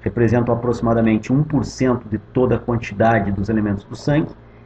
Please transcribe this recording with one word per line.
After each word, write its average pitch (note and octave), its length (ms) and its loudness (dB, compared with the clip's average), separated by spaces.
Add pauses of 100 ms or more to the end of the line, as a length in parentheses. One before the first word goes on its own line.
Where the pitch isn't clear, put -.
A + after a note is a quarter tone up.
representam A#2 540 2
aproximadamente A2+ 760 0
um C3+ 120 2
por C#3+ 200 0
cento B2 460 -2
de A2 100 -4
toda A#2+ 380 0
a - 20 -4
quantidade A2 720 0
dos G2+ 200 -4
elementos G#2 340 -2
do - 100 -14
sangue, D3 360 0 (360)